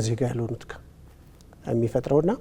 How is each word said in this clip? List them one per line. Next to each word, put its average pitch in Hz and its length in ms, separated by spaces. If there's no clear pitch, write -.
ዜጋ 113 240
ያልሆኑት 117 400
ጋር - 160
የሚፈጥረውና 131 720